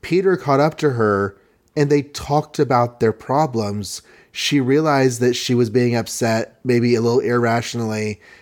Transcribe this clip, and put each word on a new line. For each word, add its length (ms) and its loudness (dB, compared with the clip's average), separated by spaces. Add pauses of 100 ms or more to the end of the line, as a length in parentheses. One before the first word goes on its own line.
Peter 360 0
caught 220 0
up 180 0
to 120 2
her 460 0 (400)
and 140 2
they 120 4
talked 560 -4
about 420 0
their 120 2
problems. 880 -4 (320)
She 280 -2
realized 600 2
that 140 2
she 200 -2
was 140 2
being 260 0
upset, 680 -2
maybe 300 2
a 80 2
little 180 2
irrationally, 1000 -2 (220)